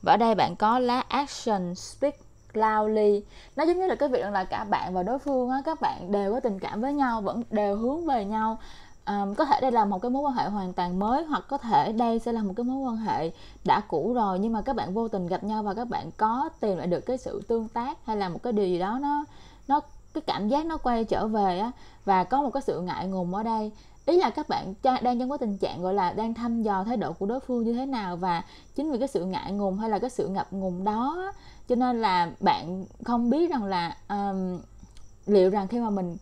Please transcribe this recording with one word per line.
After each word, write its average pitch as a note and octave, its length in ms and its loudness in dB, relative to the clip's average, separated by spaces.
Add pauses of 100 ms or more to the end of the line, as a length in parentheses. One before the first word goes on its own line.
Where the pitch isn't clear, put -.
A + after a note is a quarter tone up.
Và - 100 6
ở G#3 40 8
đây A3+ 180 6
bạn E3+ 220 2
có A3 220 4
lá B3 220 2
Action G#3+ 720 -2
Speak - 400 -4 (380)
Loudly. G#3+ 720 4 (340)
Nó D4 80 2
giống F4 140 4
như F#4+ 80 2
là D#4+ 80 2
cái C#4+ 140 2
việc B3 140 2
rằng G3+ 100 -4
là F#3+ 120 0
cả A3 200 -6
bạn F#3 300 -2
và F3+ 80 0
đối A#3 160 0
phương C4 320 0
á, C4+ 140 -2
các D#4 160 -4
bạn F#3 320 -2
đều G3+ 200 2
có B3+ 80 0
tình G#3 180 -2
cảm - 220 -6
với C4+ 120 -2
nhau, B3+ 280 0
vẫn G3+ 300 -2
đều G#3 260 0
hướng C4+ 300 -2
về B3 180 0
nhau. A3 340 -2 (460)
Ờm, G3+ 300 -2
có D#4 100 2
thể C#4 160 2
đây C4 120 2
là A3+ 120 4
một G3 180 0
cái B3 80 -2
mối C4 120 0
quan C#4 120 0
hệ G3 140 0
hoàn F#3+ 240 -4
toàn F3+ 260 -2
mới, A#3+ 260 2
hoặc C4+ 240 -2
có C#4 100 -4
thể G3+ 340 2
đây A#3 260 2
sẽ A#3 140 -2
là A3+ 100 0
một F#3+ 140 -2
cái A#3+ 80 -2
mối B3+ 120 -2
quan C4 200 -2
hệ E3 340 -2 (340)
đã F#3 240 4
cũ F3 240 0
rồi, G3+ 260 2
nhưng A3 140 0
mà G#3+ 100 0
các B3+ 140 -2
bạn F3+ 180 -2
vô A3+ 140 0
tình F#3+ 180 -2
gặp F3 180 -2
nhau G#3+ 180 -2
và G3+ 120 -2
các A#3+ 140 -4
bạn E3+ 280 -6
có A#3+ 320 2 (120)
tìm G3 180 2
lại D3 80 -4
được E3+ 140 2
cái B3+ 180 -4
sự - 300 -8
tương A3+ 200 0
tác A#3+ 360 -4
hay A3 120 -2
là G3 120 -2
một E3 140 -6
cái B3 100 -2
điều G#3 140 2
gì F3+ 120 2
đó G3+ 240 -2
nó, D4 220 0 (440)
nó, C#4 120 4 (340)
cái D4+ 120 -4
cảm G3+ 220 -2
giác C#4+ 180 2
nó D#4+ 100 -2
quay A#3 280 2
trở G#3+ 220 0
về G3 320 2
á, A3+ 120 -2 (340)
và F#3 200 4
có C4 180 2
một C4+ 80 2
cái - 120 -2
sự D#3 180 -2
ngại F3 260 -4
ngùng F#3 280 -2
ở G#3 80 -2
đây. A3 300 -2 (340)
Ý E4 100 6
là E4+ 140 4
các D4+ 180 -6
bạn F#3 340 -2
cha-, B3+ 200 4
đang B3 160 2
trong B3+ 100 -2
cái D4 100 -4
tình G#3 200 -2
trạng C#3+ 240 -4
gọi F#3 120 0
là F#3+ 180 2
đang A3+ 220 -2
thăm A#3 280 -2
dò G3 220 2
thái A#3+ 120 -2
độ E3 160 -2
của G3 140 -4
đối A#3+ 140 -2
phương A#3+ 240 -2
như A3+ 80 2
thế B3 140 -2
nào, G#3 300 -4
và F3 280 0 (300)
chính D4+ 180 -2
vì A#3+ 60 0
cái C4 100 0
sự F3 160 -2
ngại F#3 280 -4
ngùng G3 260 0
hay A3 120 -2
là G#3 80 2
cái B3 120 -2
sự - 180 -2
ngập F#3+ 240 -4
ngùng F#3+ 320 -4
đó A#3 320 0 (100)
á, G4+ 60 -8 (360)
cho B3 60 4
nên B3 280 2
là F3+ 280 4 (100)
bạn F#3 440 0 (200)
không A#3+ 260 2
biết D#4+ 200 4
rằng B3+ 140 -2
là, F3+ 320 -2 (100)
ờm, F#3+ 520 -2 (680)
liệu F#3+ 240 8
rằng G3 180 0
khi A#3 100 -2
mà A3+ 120 0
mình F#3 320 -2